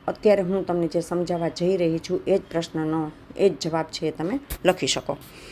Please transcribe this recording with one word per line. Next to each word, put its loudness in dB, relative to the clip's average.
અત્યારે 4
હું 0
તમને 0
જે 0
સમજાવવા 0
જઈ 0
રહી 2
છું -2
એ 6
જ -2
પ્રશ્નનો -2
એ 6
જ -6
જવાબ -2
છે -6
એ -2
તમે -4
લખી 4
શકો. -2